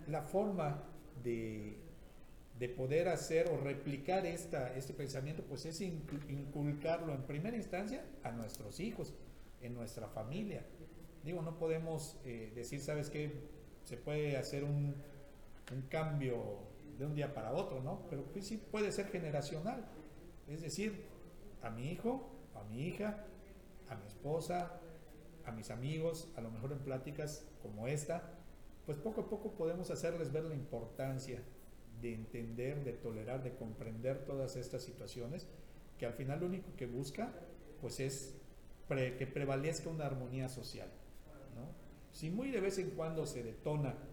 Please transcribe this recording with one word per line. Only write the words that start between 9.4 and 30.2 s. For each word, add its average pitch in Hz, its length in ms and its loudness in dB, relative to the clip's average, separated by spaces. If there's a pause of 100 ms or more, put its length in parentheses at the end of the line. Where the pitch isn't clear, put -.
en 120 120 -4
nuestra 110 340 -4
familia. 151 560 -2 (640)
Digo, 170 160 0
no 160 180 -2
podemos, 160 640 2
eh, 113 320 -4
decir, 123 240 -2
"¿Sabes 151 300 2
qué? 147 240 0 (500)
Se 120 140 -6
puede 147 400 4
hacer 139 260 2
un, 143 320 4 (800)
un 131 160 0
cambio 127 720 2 (380)
de 135 80 0
un 151 100 2
día 143 180 2
para 110 180 0
otro", 135 320 2
¿no? 180 260 -2
Pero 139 160 0
pues 202 220 -4
sí 220 100 -2
puede 208 360 4
ser 196 140 2
generacional. 160 760 2 (640)
Es 156 140 -4
decir, 190 420 0 (580)
a 117 80 -2
mi 120 220 0
hijo, 226 380 2 (260)
a 104 80 -6
mi 117 240 0
hija, - 380 0 (640)
a 113 60 -4
mi 101 100 -8
esposa, 170 760 0 (680)
a 117 60 -4
mis 110 200 -6
amigos, 160 640 2
a 120 60 -2
lo 113 100 -2
mejor 117 200 -2
en 139 80 -2
pláticas 139 680 -2 (160)
como 107 260 -2
esta, 151 440 2 (560)
pues 147 100 0
poco 220 240 2
a - 80 0
poco 214 220 0
podemos 170 400 2
hacerles 165 400 2